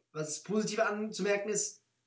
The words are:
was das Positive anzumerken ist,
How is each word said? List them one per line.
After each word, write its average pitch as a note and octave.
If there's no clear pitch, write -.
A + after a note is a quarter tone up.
was D#3
das -
Positive G#3+
anzumerken G3+
ist, -